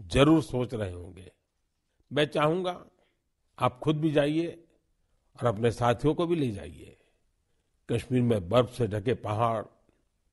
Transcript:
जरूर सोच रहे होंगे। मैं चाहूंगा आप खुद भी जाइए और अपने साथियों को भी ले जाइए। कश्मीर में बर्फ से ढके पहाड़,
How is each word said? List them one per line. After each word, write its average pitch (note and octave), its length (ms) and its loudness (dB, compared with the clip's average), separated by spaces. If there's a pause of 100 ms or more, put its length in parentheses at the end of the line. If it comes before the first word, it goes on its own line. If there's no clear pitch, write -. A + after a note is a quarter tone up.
जरूर C#3+ 420 6
सोच B2 320 -4
रहे G#2 180 -4
होंगे। F2+ 400 -16 (800)
मैं D3 140 0
चाहूंगा F3 580 -2 (760)
आप B2 200 -2
खुद D3+ 220 0
भी D#3+ 100 0
जाइए D3+ 540 0 (760)
और A#2+ 60 -2
अपने A2+ 240 2
साथियों A#2+ 440 0
को E3+ 120 -2
भी E3+ 100 0
ले C#3 140 -2
जाइए। G#2+ 460 -14 (960)
कश्मीर B2 300 0
में G#2+ 260 0
बर्फ A#2 260 2
से A#2+ 120 0
ढके G#2+ 280 -2
पहाड़, A2 480 -2 (720)